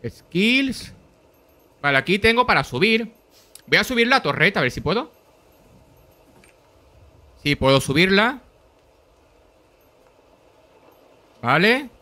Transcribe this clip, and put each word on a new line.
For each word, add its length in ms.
Skills. 840
Vale, 160
aquí 220
tengo 260
para 180
subir. 480
Voy 120
a 60
subir 240
la 140
torreta, 380
a 40
ver 80
si 100
puedo. 300
Sí, 140
puedo 260
subirla. 600
Vale. 480